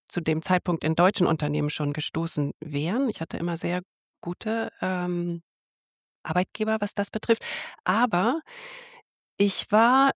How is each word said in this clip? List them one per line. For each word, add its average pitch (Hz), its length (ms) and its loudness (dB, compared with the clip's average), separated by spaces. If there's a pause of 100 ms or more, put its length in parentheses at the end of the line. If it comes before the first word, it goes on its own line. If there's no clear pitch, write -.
zu - 120 -2
dem 160 220 0
Zeitpunkt 180 420 0
in 156 100 0
deutschen 180 320 4
Unternehmen 147 440 0
schon 147 220 -2
gestoßen 151 680 -4
wären. 160 480 -2
Ich - 120 -4
hatte - 160 -6
immer 175 200 -4
sehr 175 260 -2 (380)
gute, 220 500 -4 (100)
ähm, 175 600 -2 (800)
Arbeitgeber, 208 580 -2
was 208 140 -4
das 202 160 -2
betrifft. - 340 0 (400)
Aber 220 560 2 (1000)
ich - 300 0
war 247 440 6